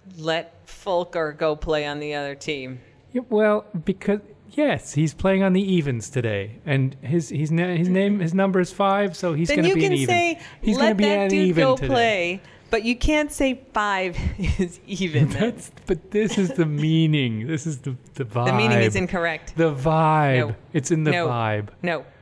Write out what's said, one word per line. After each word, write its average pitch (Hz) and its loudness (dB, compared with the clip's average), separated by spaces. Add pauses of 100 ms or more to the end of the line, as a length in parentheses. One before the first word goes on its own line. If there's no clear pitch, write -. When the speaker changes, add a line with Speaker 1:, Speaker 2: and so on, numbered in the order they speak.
(180)
Speaker 1:
let 160 -6
Fulker 175 -4
go 156 0
play 151 -2
on 147 -6
the 151 -6
other 143 -6
team. 131 -8 (320)
Speaker 2:
Yeah, 247 -4
well, 214 2 (220)
because, 202 -2 (300)
yes, 254 -2
he's 151 2
playing 190 2
on 185 4
the 190 4
evens 143 0
today, 107 -4
and 135 0
his, 160 -2
his 151 -2
na-, 175 0
his 175 2
name, 196 2
his 165 -2
number 190 2
is 180 -2
five, 196 0
so 170 -2
he's 160 0
Speaker 1:
Then 294 0
Speaker 2:
gonna 330 4
Speaker 1:
you 392 2
Speaker 2:
be 330 2
an 381 2
Speaker 1:
can - 2
Speaker 2:
even. 359 2
Speaker 1:
say, 339 0 (220)
Speaker 2:
He's 220 2
Speaker 1:
"Let 277 2
Speaker 2:
gonna 214 4
be 202 2
Speaker 1:
that 202 2
Speaker 2:
an 196 0
Speaker 1:
dude 190 2
Speaker 2:
even 170 2
Speaker 1:
go 269 4
Speaker 2:
today. 269 -4
Speaker 1:
play," 208 0 (300)
but 220 0
you 233 0
can't 302 2
say 262 -2 (120)
"five 196 -2 (100)
<laughs> - -6 (220)
is 180 -4
even." 160 0
then. - -4 (120)
Speaker 2:
That's, - -12 (160)
but - -4
this 208 0
is 185 2
the 170 2
meaning. 147 0
This 160 -4
is 151 -6
the, 135 -8 (200)
the 131 -6
vibe. 120 -2
Speaker 1:
The 127 2
meaning 120 2
is 113 2
incorrect. 170 -4
Speaker 2:
The 160 2
vibe. 147 2
Speaker 1:
No. 107 -6 (180)
Speaker 2:
It's 156 -2
in 160 0
the 147 4
Speaker 1:
No. 165 0
Speaker 2:
vibe. 107 -2 (120)
Speaker 1:
No. 160 -4 (180)